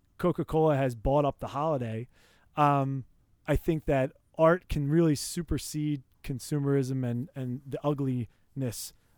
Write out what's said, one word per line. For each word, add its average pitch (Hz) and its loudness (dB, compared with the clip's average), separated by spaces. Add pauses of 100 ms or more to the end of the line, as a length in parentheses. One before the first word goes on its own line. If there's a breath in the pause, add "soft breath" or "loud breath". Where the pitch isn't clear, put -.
(200)
Coca-Cola 156 2
has 131 0
bought 139 2
up 135 -2
the 120 -10
holiday, 123 -4 (480 soft breath)
um, 139 2 (420)
I 147 2
think 160 -2
that 139 2 (260)
art 165 4
can 143 -2
really 160 6
supersede 151 -4 (220)
consumerism 135 0
and, 120 -4
and 127 -8
the 143 -8
ugliness 131 -4 (260)